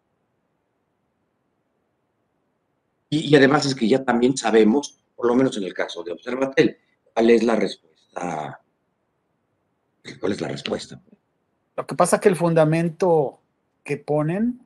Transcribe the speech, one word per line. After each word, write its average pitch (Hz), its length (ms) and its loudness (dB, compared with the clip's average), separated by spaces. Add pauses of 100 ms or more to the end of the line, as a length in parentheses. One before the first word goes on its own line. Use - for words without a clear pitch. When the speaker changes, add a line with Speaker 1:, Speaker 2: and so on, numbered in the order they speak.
(3000)
Speaker 1:
Y, 151 180 -2
y 147 80 6
además 139 300 4
es 135 80 -2
que 117 140 -2
ya 131 160 2
también 123 320 0
sabemos, 110 680 2 (140)
por 120 100 -4
lo 120 80 2
menos 131 240 0
en 98 60 -6
el 90 100 -10
caso 87 280 -8
de 85 100 -12
Observatel, 131 680 -2 (340)
cuál 113 180 2
es 117 120 6
la 113 140 0
respuesta. - 1040 -10 (1600)
¿Cuál 95 120 -4
es - 80 -8
la 80 80 -6
respuesta? - 520 -10 (720)
Speaker 2:
Lo - 120 -8
que - 80 -10
pasa 180 220 2
es - 60 -8
que 220 60 4
el 185 80 4
fundamento 165 1040 0 (420)
que 143 140 -6
ponen 160 680 -4